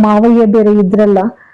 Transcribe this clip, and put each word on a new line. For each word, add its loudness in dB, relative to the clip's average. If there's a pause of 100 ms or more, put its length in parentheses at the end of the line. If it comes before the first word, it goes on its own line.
ಮಾವಯ್ಯ 0
ಬೇರೆ 0
ಇದ್ರಲ್ಲ, 0 (360)